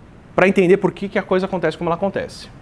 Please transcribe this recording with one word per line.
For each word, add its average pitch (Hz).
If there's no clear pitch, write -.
pra 180
entender 190
por 185
que 196
que 208
a 185
coisa 185
acontece 165
como 175
ela 170
acontece. -